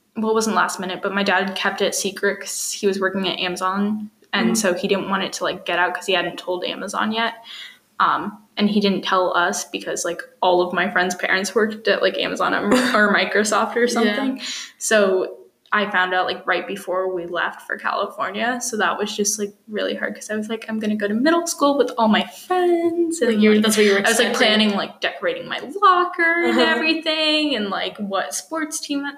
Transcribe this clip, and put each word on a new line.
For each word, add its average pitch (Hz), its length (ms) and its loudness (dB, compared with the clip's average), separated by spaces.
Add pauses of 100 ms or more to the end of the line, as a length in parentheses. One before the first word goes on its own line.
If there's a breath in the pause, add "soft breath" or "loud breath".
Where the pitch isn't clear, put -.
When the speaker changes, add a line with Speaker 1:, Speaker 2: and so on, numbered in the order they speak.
(160)
Speaker 1:
well, 220 140 0
it 220 40 2
wasn't 220 220 2
last 180 240 2
minute, 180 220 -6
but 196 100 -2
my 202 120 0
dad 196 320 2
kept 196 260 -2
it 190 140 0
secret 196 440 -2
'cause - 320 -8
he - 140 -2
was 190 140 0
working 185 280 -2
at - 120 -2
Amazon. 190 680 -2 (240)
And 208 180 2
Speaker 2:
Mm-hmm. - 40 2
Speaker 1:
so 190 200 2
he 190 140 -4
didn't 190 220 0
want 190 140 -2
it - 100 -6
to, 185 100 -6
like, 170 220 -6
get 175 140 -2
out 180 140 0
'cause - 120 -10
he 190 80 0
hadn't 175 240 -2
told 180 260 -6
Amazon 196 480 -4
yet. 226 220 -2 (640 loud breath)
Um, 165 440 0 (160)
and 208 100 4
he 208 120 2
didn't 196 220 2
tell 185 340 2
us 185 300 0
because, - 380 -6
like, 170 160 -6 (220)
all 180 180 4
of 180 140 0
my 185 160 0
friends' 185 240 0
parents 190 400 -2
worked 214 340 0
at, - 140 2
like, 185 160 2
Amazon 180 360 -2
or, 196 160 -2
Speaker 2:
<laughs> 247 240 2
Speaker 1:
or 208 200 4
Microsoft 208 640 2
or 233 80 2
Speaker 2:
Yeah. - 20 4
Speaker 1:
something. 226 540 0 (380 loud breath)
So 190 600 2 (340)
I 202 180 0
found 185 240 0
out, 180 120 2
like, 190 200 -6
right 185 200 0
before 185 480 -4
we 170 120 -4
left 175 360 -4
for - 160 -8
California. 208 800 -4
So - 160 -6
that 185 220 0
was 208 180 -4
just, 208 220 -2
like, 202 160 -6 (140)
really 208 260 -4
hard 208 200 -4
'cause - 160 -12
I 214 60 -4
was 214 140 -6
like, 220 180 -8
"I'm 220 100 -6
gonna 214 180 -2
go 208 120 -2
to 208 60 -2
middle 330 320 2
school 277 320 2
with - 200 2
all 220 100 4
my 202 160 4
friends." 339 1000 0
And, 226 100 4
Speaker 2:
Like, 208 80 2
you 214 100 8
were, 214 60 6
Speaker 1:
like, 214 80 4
Speaker 2:
that's 214 140 2
what 208 80 6
you 202 60 6
were 196 60 4
Speaker 1:
I 196 40 2
was, 226 160 4
like, 240 100 4
Speaker 2:
expecting. - 60 -2
Speaker 1:
planning, 214 420 4
like, 156 240 -6
decorating - 480 -4
my - 120 -6 (220)
locker 349 640 4
and - 140 2
Speaker 2:
Uh-huh. 320 180 4
Speaker 1:
everything 311 800 0
and, 202 140 -2
like, 185 280 -6
what 196 360 -4
sports 311 460 -6
team 285 260 -4 (120)